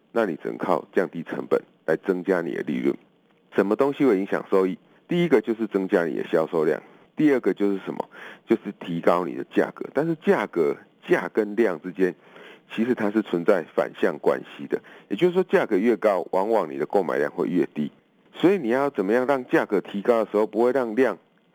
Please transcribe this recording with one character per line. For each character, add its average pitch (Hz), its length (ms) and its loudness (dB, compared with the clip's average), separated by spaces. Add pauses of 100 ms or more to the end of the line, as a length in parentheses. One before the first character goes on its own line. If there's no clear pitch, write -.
(120)
那 113 140 0
你 82 100 -4
只 - 120 -10
能 57 100 -8
靠 87 340 0
降 92 160 0
低 82 140 -10
成 - 260 -10
本 - 120 2 (260)
来 80 100 2
增 90 280 -4
加 92 160 2
你 80 140 -6
的 - 80 -6
利 67 160 -4
润。 65 180 0 (580)
什 101 100 4
么 104 120 0
东 139 160 0
西 143 120 0
会 107 140 4
影 98 80 -2
响 - 240 -4
收 95 160 4
益？ 92 100 -4 (300)
第 175 180 0
一 170 40 0
个 127 120 6
就 113 140 -2
是 110 120 -2
增 95 200 -2
加 90 180 2
你 69 120 -4
的 - 80 -6
销 80 220 0
售 80 180 0
量， 80 180 0 (320)
第 151 180 4
二 123 80 2
个 95 140 0
就 101 160 0
是 98 140 -2
什 - 80 -8
么？ - 160 -8 (380)
就 - 100 4
是 - 240 -10
提 85 200 -6
高 90 240 2
你 65 100 -6
的 65 100 -8 (100)
价 - 200 2
格。 - 100 -14 (100)
但 151 120 0
是 165 100 -2
价 151 300 0
格， 73 300 0 (300)
价 120 260 0
跟 104 240 -2
量 95 240 2
之 92 120 -10
间， 92 220 0 (580)
其 110 120 -2
实 123 100 0
它 104 160 0
是 107 120 0
存 85 220 -4
在 92 180 4 (120)
反 69 160 0 (100)
向 85 180 0
关 67 220 0 (160)
系 69 100 -12
的。 - 140 -4 (280)
也 101 80 -4
就 180 120 2
是 170 60 -2
说， 185 100 0
价 170 220 2
格 104 100 0
越 113 200 2
高， 95 360 0
往 98 180 0
往 95 200 0
你 69 80 -8
的 71 80 -2
购 98 160 2
买 67 160 -2
量 73 120 0
会 - 180 -4
越 85 260 2
低。 76 180 -6 (420)
所 170 160 2
以 202 80 2
你 123 100 -4
要 139 220 0
怎 104 140 -4
么 101 80 0
样 123 140 2
让 131 200 0
价 151 180 0
格 98 160 0
提 98 220 -8
高 113 220 2
的 - 60 -8
时 104 60 -4
候， 107 100 2
不 107 160 -2
会 123 100 4
让 120 240 -2
量 117 200 2 (380)